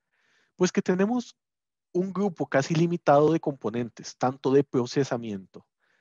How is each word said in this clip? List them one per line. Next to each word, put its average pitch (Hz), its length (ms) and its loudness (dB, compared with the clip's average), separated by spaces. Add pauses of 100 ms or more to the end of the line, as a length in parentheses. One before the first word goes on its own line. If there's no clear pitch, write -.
(540)
Pues 180 160 0
que 202 120 0
tenemos 208 540 -2 (560)
un 185 200 -2
grupo 180 340 -2
casi 135 280 0
limitado 156 580 4
de 165 60 2
componentes, 120 800 -6
tanto 131 360 -2
de 139 120 6
procesamiento, 117 1000 -4 (340)